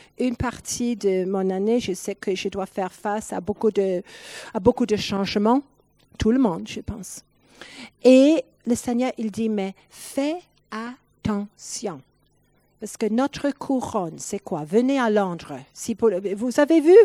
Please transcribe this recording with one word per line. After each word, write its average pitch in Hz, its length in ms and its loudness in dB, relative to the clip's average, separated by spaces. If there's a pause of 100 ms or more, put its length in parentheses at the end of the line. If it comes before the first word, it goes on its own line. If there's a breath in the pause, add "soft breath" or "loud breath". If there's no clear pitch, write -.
(200 soft breath)
une 247 160 -2
partie 240 600 -6
de 190 300 0
mon 190 240 -2
année. 202 300 0
Je 202 140 -6
sais 196 200 -8
que 190 220 -6
je 196 140 -6
dois 190 180 -8
faire 185 260 -6
face 214 400 -6
à 190 80 -6
beaucoup 208 300 -2
de, 190 320 0 (500 loud breath)
à 220 60 -4
beaucoup 240 260 2
de 208 100 0
changements. 208 680 0 (560)
Tout 220 120 2
le 254 60 2
monde, 214 300 0
je - 140 -12
pense. - 420 -14 (800 loud breath)
Et 269 420 6 (220)
le 233 80 0
Seigneur, 247 420 -4
il 220 140 -6
dit, « 226 180 -4
Mais 196 240 -4 (160 soft breath)
fais 294 480 -6 (320)
attention. » 214 1300 -10 (800)
Parce - 160 -14
que 220 120 -2
notre 262 420 -2
couronne, 208 680 -6
c'est - 180 -10
quoi ? 160 280 -8
Venez 247 340 2
à 233 100 0
Londres. 180 480 -2 (160)
Si - 220 -8
pour, 226 160 2 (240)
vous 233 240 -4
avez 311 200 8
vu, 311 140 8 (120)